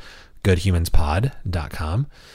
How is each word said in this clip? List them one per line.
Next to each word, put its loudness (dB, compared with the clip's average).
good 4
humans 0
pod 4
dot -6
com. -4